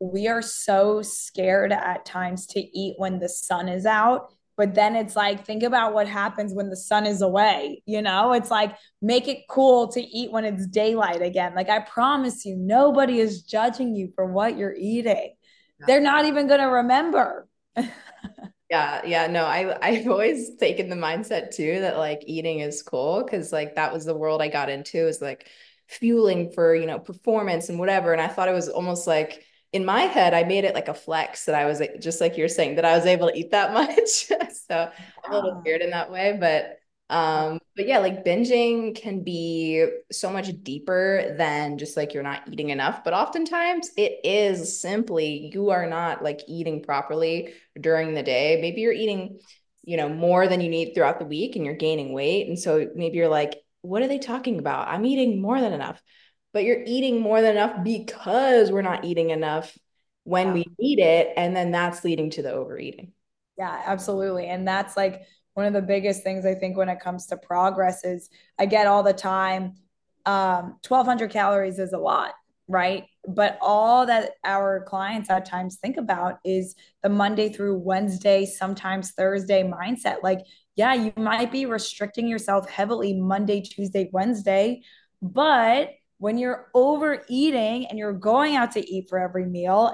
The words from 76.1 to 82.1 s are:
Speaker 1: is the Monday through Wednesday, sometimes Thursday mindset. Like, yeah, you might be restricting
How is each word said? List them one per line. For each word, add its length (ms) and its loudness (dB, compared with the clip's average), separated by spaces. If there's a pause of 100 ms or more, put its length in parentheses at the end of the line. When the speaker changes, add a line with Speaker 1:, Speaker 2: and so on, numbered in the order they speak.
Speaker 1:
is 320 -2 (280)
the 80 2
Monday 400 2
through 300 -4
Wednesday, 680 2
sometimes 640 -6
Thursday 520 0
mindset. 600 -4
Like, 180 0 (340)
yeah, 200 2
you 220 -2
might 360 -2
be 140 -4
restricting 640 -6